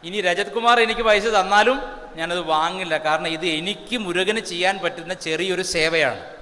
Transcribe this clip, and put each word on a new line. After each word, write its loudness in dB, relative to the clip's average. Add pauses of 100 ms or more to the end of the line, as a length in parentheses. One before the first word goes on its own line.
ഇനി -6
രജത് 0
കുമാർ 6
എനിക്ക് 2
പൈസ 4
തന്നാലും 4 (380)
ഞാനത് -4 (120)
വാങ്ങില്ല, 0
കാരണം 0
ഇത് -6
എനിക്ക് -4
മുരുകന് 0 (100)
ചെയ്യാൻ 0
പറ്റുന്ന -6
ചെറിയൊരു -2
സേവയാണ്. 0 (200)